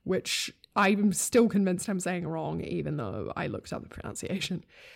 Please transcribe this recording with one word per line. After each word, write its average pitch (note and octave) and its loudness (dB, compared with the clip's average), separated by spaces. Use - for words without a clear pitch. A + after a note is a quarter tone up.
which - -2
I'm G#3 6
still A#3 6
convinced F#3 2
I'm F#3+ -2
saying F3 -4
wrong, D#3+ -4
even D3+ -4
though G2+ -6
I - -4
looked - -8
up - -6
the - -16
pronunciation. - -6